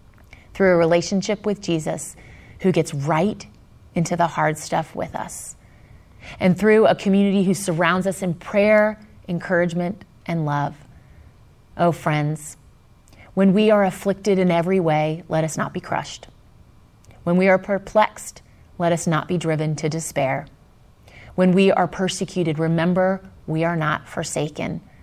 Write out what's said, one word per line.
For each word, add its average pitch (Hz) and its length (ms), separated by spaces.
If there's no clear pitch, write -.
Through 190 180
a 175 60
relationship 175 680
with 202 160
Jesus, 160 540
who 190 100
gets 165 220
right 156 520
into 170 220
the 170 120
hard 156 300
stuff - 380
with - 200
us, - 420
and 180 180
through 214 300
a - 80
community 196 480
who 185 100
surrounds 175 540
us 190 140
in 175 140
prayer, 214 600
encouragement, 175 760
and 165 200
love. 143 300
Oh, 170 160
friends, 151 640
when 190 200
we 214 160
are 208 140
afflicted 196 560
in 180 120
every 170 280
way, 156 480
let 160 160
us 160 140
not - 160
be 185 60
crushed. - 480
When 175 140
we 190 120
are 185 80
perplexed, - 840
let 170 140
us 165 160
not 156 200
be 180 100
driven 156 400
to 156 120
despair. 139 580
When 185 200
we 196 180
are 180 160
persecuted, 175 720
remember 175 600
we 160 160
are 170 140
not 151 300
forsaken. - 760